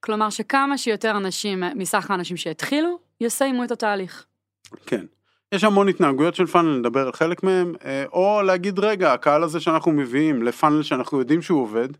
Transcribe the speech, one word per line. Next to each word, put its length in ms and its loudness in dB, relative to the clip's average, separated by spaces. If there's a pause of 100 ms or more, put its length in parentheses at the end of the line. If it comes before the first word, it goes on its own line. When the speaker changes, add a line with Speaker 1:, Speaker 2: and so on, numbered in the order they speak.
Speaker 1:
כלומר, 300 -2
שכמה 480 -2
שיותר 380 -2
אנשים, 460 -4 (120)
מסך 360 -4
האנשים 260 -4
שהתחילו, 640 -2 (220)
יסיימו 440 -2
את 60 -6
התהליך. 560 -4 (600)
Speaker 2:
כן. 200 -6 (460)
יש 120 0
המון 240 4
התנהגויות 460 2
של 120 0
פאנל, 320 2
נדבר 280 0
על 60 -6
חלק 300 -2
מהם, 320 0 (100)
אה, 280 -6
או 300 2
להגיד, 360 0
"רגע, 340 2
הקהל 300 4
הזה 180 -2
שאנחנו 320 2
מביאים 500 2
לפאנל 400 2
שאנחנו 360 -2
יודעים 240 2
שהוא 200 2
עובד 260 -2 (120)